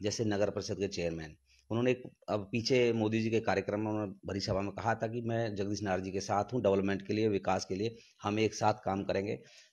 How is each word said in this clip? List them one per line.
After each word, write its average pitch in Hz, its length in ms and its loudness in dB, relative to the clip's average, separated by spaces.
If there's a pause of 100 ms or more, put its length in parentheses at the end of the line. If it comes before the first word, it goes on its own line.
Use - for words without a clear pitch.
जैसे 104 220 0
नगर 101 260 2
परिषद 98 240 -4
के 95 140 -2
चेयरमैन, 82 480 -4 (340)
उन्होंने 120 200 2
एक, 127 120 0 (260)
अब 104 120 0
पीछे 120 520 2
मोदी 110 300 2
जी 110 80 0
के 110 100 4
कार्यक्रम 101 400 0
में 110 100 -2
उन्होंने 104 220 -2 (140)
भरी 95 140 -2
सभा 95 200 0
में 98 120 -4
कहा 101 220 0
था 113 120 -4
कि 117 160 -4
मैं 113 320 -2
जगदीश 98 280 -2
नायर 95 180 0
जी 95 100 -6
के 95 100 -2
साथ 101 240 0
हूँ, 127 180 -4
डेवलपमेंट 98 440 2
के 104 60 -2
लिए, 110 160 2
विकास 95 360 0
के 98 100 -6
लिए 113 220 -4 (260)
हम 104 160 0
एक 107 160 2
साथ 107 200 2
काम 98 300 -2
करेंगे। 101 380 -2 (300)